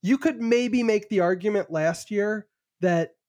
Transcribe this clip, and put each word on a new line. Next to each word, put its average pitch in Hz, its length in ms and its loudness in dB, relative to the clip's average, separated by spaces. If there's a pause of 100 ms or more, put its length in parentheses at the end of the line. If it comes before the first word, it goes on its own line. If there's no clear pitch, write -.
You 233 160 0
could 277 240 -2
maybe 240 400 2
make 214 280 0
the 202 120 0
argument 185 500 0
last 160 400 -2
year 208 360 -4 (340)
that 170 340 0 (140)